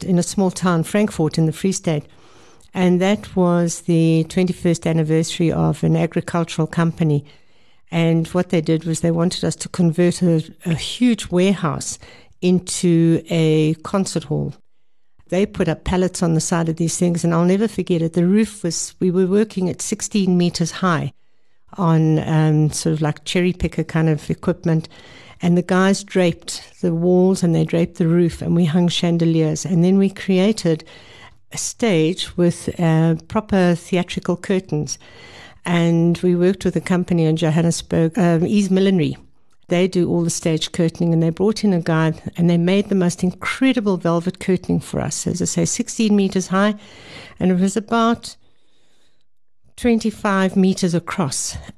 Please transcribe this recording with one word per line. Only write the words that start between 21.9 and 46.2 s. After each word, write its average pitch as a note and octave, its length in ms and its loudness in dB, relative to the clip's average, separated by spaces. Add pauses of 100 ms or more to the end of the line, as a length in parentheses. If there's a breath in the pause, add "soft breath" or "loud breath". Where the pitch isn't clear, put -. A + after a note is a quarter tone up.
um, D#3 500 2
sort D#3+ 240 -2
of D3+ 80 -4
like D3+ 240 -4
cherry F3 260 0
picker E3 320 -4
kind D#3+ 240 0
of D3+ 220 -2
equipment. E3 580 -2 (540 loud breath)
And F3 140 2
the F3 60 0
guys F#3+ 400 0
draped - 800 -4
the F3 140 0
walls F3+ 480 2
and E3+ 120 2
they D#3+ 100 2
draped E3+ 340 -2
the E3 100 2
roof, E3+ 320 2
and E3+ 160 0
we F3 80 4
hung F3 240 2
chandeliers. E3 800 0
And E3 180 2
then F#3+ 140 4
we G3 100 4
created F#3+ 720 0 (720 loud breath)
a - 60 -10
stage F3+ 800 -2
with, E3+ 300 0 (120)
uh, E3 360 2 (120)
proper F#3+ 460 0
theatrical - 640 -4
curtains. D#3 600 -4 (680 loud breath)
And E3+ 560 2
we F3+ 120 4
worked F3+ 300 0
with F3+ 100 0
a E3 60 0
company F3 460 0
in D#3+ 100 2
Johannesburg, E3 800 0
um, F3 280 2
Ease G3+ 240 2
Millinery. F#3 480 2 (500)
They F3 180 2
do F#3 220 0
all E3+ 160 0
the E3+ 60 -2
stage - 420 -4
curtaining, E3+ 400 0
and E3 100 2
they E3 60 2
brought G3 340 -2
in G3+ 120 4
a E3+ 60 0
guy D#3+ 340 0 (240)
and F3 100 4
they E3+ 80 4
made G3 320 2
the G3+ 60 0
most F3 280 0
incredible G#3 760 0
velvet E3+ 420 -2
curtaining F3 400 -2
for - 200 -6
us. - 260 -6
As F3 160 -2
I - 20 -2
say, E3+ 220 -2
sixteen A3 500 0
meters F#3+ 300 0